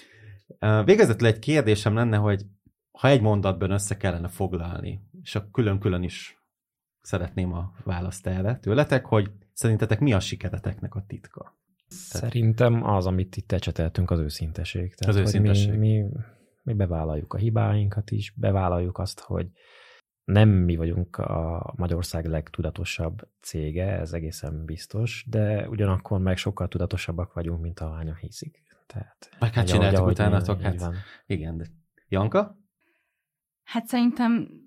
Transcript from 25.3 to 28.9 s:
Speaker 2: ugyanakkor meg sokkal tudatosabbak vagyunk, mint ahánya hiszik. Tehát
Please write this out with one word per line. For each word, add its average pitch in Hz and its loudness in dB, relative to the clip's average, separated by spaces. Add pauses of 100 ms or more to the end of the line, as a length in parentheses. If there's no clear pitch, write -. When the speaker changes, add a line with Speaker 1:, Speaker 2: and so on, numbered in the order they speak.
Speaker 2:
ugyanakkor 101 0
meg 92 2
sokkal 95 -4
tudatosabbak 87 -4
vagyunk, 85 -4
mint 85 -8
ahánya 80 -8
hiszik. - -16 (240)
Tehát - -14 (100)